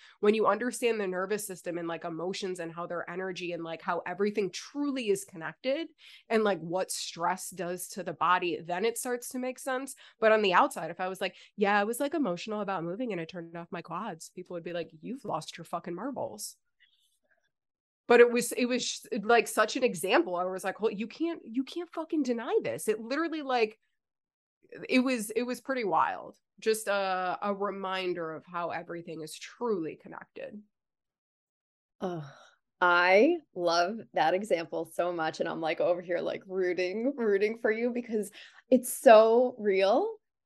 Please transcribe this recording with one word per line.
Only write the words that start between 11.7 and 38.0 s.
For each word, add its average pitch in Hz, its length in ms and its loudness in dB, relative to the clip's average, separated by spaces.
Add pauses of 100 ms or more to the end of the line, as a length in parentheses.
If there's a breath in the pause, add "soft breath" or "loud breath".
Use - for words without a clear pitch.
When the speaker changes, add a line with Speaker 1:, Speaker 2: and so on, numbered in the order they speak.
Speaker 1:
I 208 40 2
was, 233 160 -2
like, 285 140 -2
emotional 214 480 -2
about 190 220 -4
moving 208 280 -6
and 175 80 -4
I 165 60 -6
turned 170 320 -12
off 170 140 -12
my 185 100 -6
quads," 170 480 -10
people 180 240 -14
would 170 100 -8
be 175 100 -8
like, 170 180 -6 (100)
"You've 208 240 -10
lost 160 320 -6
your 165 80 -14
fucking 170 300 -8
marbles." 208 600 -8 (1500)
But 240 120 8
it 240 120 10
was, 240 200 0
it 262 140 0
was, 247 420 -4 (160)
like, 220 240 4
such 208 300 0
an 254 60 0
example. 190 520 2
I 175 100 0
was 185 180 -6
like, 190 160 -4
"Well, 220 120 0
you 214 160 -6
can't, 330 360 -6
you 233 200 -4
can't 339 260 -8
fucking 320 320 -4
deny 254 400 -2
this." 120 260 -4
It 214 120 0
literally, 294 420 -4
like, 247 380 0 (1080)
it 254 100 4
was, 240 320 -2
it 247 120 -2
was 247 180 -6
pretty 254 240 -4
wild. 160 520 0 (220)
Just 220 280 0
a, 190 540 0
a 202 120 -2
reminder 185 800 -4
of 156 140 -12
how 175 240 -6
everything 170 520 -8
is 156 160 -12
truly 202 580 -4
connected. - 640 -16 (1400)
Speaker 2:
Oh, 170 280 -6 (500 loud breath)
I 185 580 6 (160)
love 175 460 0 (140)
that 165 200 4
example 170 600 0
so 175 180 0
much. 160 280 -2
And 170 100 0
I'm, 160 120 -4
like, 165 200 0
over 170 200 2
here, 175 180 -2
like, - 280 -4
rooting, 185 680 0
rooting 214 460 2
for 220 100 2
you 233 200 0
because 226 400 -4 (380 loud breath)